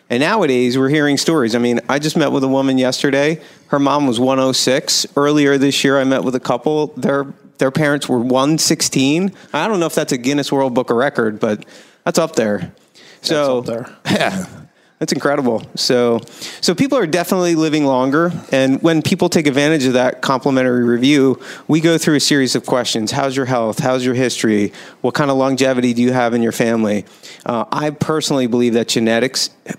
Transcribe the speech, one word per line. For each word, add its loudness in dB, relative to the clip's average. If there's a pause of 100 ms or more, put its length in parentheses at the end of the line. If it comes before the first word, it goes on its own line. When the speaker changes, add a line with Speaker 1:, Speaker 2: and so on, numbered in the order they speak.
(100)
Speaker 1:
And -2
nowadays, 0
we're 2
hearing 2
stories. 0
I 0
mean, 0
I 0
just -4
met 2
with 0
a 0
woman 2
yesterday. 0 (240)
Her 0
mom 2
was 0
one 2
oh 2
six. 0 (100)
Earlier 2
this 0
year, 4
I 0
met 0
with -2
a -4
couple. -2 (100)
Their, -2 (240)
their 2
parents 0
were 0
one 0
sixteen. 0 (200)
I -2
don't 0
know 0
if -6
that's -2
a -4
Guinness -2
World 0
Book -2
of 0
Record, -2
but -2 (380)
that's 0
up 0
there. -2 (440)
Speaker 2:
That's -8
Speaker 1:
So, 0
Speaker 2:
up -6
there. -10
Speaker 1:
<laughs> -8
yeah. 0 (520)
That's -4
incredible. 0 (140)
So, 2 (420)
so 0
people 0
are 2
definitely 0
living 2
longer. 2 (180)
And 2
when 4
people 0
take 0
advantage 2
of 2
that 0
complimentary 0
review, 2 (280)
we 2
go 2
through 2
a 2
series 2
of -4
questions. -2
How's -2
your -2
health? -2
How's 0
your 0
history? 0 (300)
What -2
kind 0
of 0
longevity 2
do 0
you 2
have 0
in 0
your 0
family? 0 (420)
Uh, -2
I -2
personally -2
believe 2
that 0
genetics 0 (280)